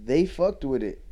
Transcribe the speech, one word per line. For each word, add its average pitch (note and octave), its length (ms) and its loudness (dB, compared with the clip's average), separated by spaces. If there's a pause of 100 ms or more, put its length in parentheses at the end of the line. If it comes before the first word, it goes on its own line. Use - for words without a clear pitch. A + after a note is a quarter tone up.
They D3 200 4
fucked F#3 380 -2
with C3 200 0
it. G2 180 -6 (100)